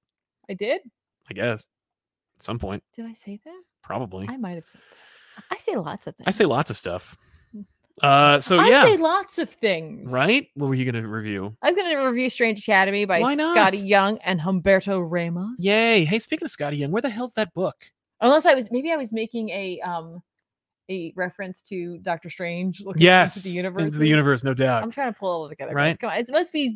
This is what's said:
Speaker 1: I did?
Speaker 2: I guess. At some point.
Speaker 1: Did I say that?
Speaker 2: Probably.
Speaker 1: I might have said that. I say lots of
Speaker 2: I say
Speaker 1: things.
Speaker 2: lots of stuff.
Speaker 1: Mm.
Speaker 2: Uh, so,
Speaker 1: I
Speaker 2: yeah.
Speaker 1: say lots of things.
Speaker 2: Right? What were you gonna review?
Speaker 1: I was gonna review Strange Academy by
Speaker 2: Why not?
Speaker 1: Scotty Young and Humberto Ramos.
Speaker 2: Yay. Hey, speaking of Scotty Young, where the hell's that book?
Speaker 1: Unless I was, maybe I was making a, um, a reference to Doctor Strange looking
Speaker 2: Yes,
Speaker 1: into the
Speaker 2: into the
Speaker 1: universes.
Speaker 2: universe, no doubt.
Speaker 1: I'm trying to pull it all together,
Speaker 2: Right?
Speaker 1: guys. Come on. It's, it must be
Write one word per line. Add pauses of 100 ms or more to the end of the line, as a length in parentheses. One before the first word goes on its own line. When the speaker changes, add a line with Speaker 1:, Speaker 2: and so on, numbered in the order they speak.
(500)
Speaker 1:
I
did? (500)
Speaker 2:
I
guess. (720)
At
some
point. (120)
Speaker 1:
Did
I
say
that? (200)
Speaker 2:
Probably.
Speaker 1:
I
might
have
said (560)
that.
I
say
lots
of (120)
Speaker 2:
I
say
Speaker 1:
things.
Speaker 2:
lots
of
stuff. (400)
Speaker 1:
Mm. (380)
Speaker 2:
Uh,
so,
Speaker 1:
I
Speaker 2:
yeah.
Speaker 1:
say
lots
of
things.
Speaker 2:
Right?
What
were
you
gonna
review?
Speaker 1:
I
was
gonna
review
Strange
Academy
by
Speaker 2:
Why
not?
Speaker 1:
Scotty
Young
and
Humberto
Ramos.
Speaker 2:
Yay.
Hey,
speaking
of
Scotty
Young,
where
the
hell's
that
book? (300)
Speaker 1:
Unless
I
was,
maybe
I
was
making
a,
um, (680)
a
reference
to
Doctor
Strange
looking
Speaker 2:
Yes,
Speaker 1:
into
the
Speaker 2:
into
the
Speaker 1:
universes.
Speaker 2:
universe,
no
doubt.
Speaker 1:
I'm
trying
to
pull
it
all
together,
Speaker 2:
Right?
Speaker 1:
guys.
Come
on.
It's,
it
must
be